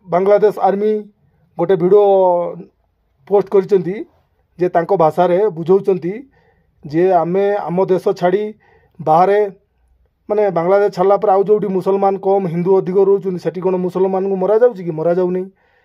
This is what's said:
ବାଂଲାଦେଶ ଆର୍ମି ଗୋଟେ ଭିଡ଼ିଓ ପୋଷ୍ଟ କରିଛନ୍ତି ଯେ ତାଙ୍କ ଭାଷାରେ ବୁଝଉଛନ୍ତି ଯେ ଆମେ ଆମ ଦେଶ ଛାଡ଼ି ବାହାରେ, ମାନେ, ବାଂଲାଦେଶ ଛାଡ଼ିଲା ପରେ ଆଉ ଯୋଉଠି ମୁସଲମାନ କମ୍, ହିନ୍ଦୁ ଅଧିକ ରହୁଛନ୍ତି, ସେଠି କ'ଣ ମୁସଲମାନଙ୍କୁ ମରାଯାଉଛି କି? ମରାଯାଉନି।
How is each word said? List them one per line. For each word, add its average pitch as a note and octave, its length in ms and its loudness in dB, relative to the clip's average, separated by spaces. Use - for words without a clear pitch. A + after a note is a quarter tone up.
ବାଂଲାଦେଶ F#3+ 560 2
ଆର୍ମି G3+ 320 0
ଗୋଟେ F3 180 0
ଭିଡ଼ିଓ F#3 300 4
ପୋଷ୍ଟ G3 220 0
କରିଛନ୍ତି F#3+ 460 0
ଯେ F3 100 0
ତାଙ୍କ E3+ 260 -2
ଭାଷାରେ F3 420 2
ବୁଝଉଛନ୍ତି F3+ 640 -2
ଯେ D#3+ 260 -2
ଆମେ F3+ 340 0
ଆମ E3+ 300 -6
ଦେଶ F3+ 240 -2
ଛାଡ଼ି F#3+ 340 0
ବାହାରେ, F3+ 400 2
ମାନେ, G#3 200 0
ବାଂଲାଦେଶ F#3+ 420 0
ଛାଡ଼ିଲା G3 260 2
ପରେ G3+ 140 0
ଆଉ G3 120 2
ଯୋଉଠି G#3 240 0
ମୁସଲମାନ G3 500 0
କମ୍, F#3+ 300 0
ହିନ୍ଦୁ E3+ 300 -4
ଅଧିକ F#3 200 -2
ରହୁଛନ୍ତି, F#3+ 420 0
ସେଠି E3 220 -6
କ'ଣ F#3 140 -2
ମୁସଲମାନଙ୍କୁ F#3+ 600 -2
ମରାଯାଉଛି G3 480 2
କି? E3+ 80 -6
ମରାଯାଉନି। F3 520 -2